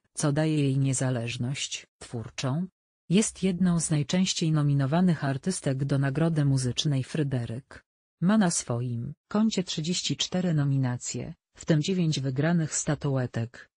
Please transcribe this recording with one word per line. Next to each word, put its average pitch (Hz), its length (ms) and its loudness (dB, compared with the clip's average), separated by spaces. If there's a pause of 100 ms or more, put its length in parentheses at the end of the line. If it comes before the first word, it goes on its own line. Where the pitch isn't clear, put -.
(140)
co 151 180 0
daje 156 280 2
jej 135 180 2
niezależność 127 1080 -2 (120)
twórczą. 135 680 -4 (420)
Jest 196 340 2
jedną 180 360 2
z 151 100 -2
najczęściej 165 640 2
nominowanych 147 720 4
artystek 139 640 -2
do 139 140 0
Nagrody 151 460 2
Muzycznej 135 580 0
Fryderyk. 131 840 -4 (360)
Ma 196 160 4
na 185 140 4
swoim 123 640 -4 (140)
koncie 214 360 0
trzydzieści 156 540 -4
cztery 180 360 -2
nominacje, 135 800 -2 (220)
w - 100 -20
tym 151 160 2
dziewięć 160 380 0
wygranych 143 560 0
statuetek. 131 1000 -4